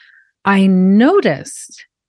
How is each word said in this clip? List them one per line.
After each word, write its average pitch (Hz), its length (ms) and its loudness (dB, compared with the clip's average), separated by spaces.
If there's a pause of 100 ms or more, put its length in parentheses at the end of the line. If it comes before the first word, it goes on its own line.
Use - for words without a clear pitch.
(440)
I 196 240 0
noticed 196 1160 -2 (240)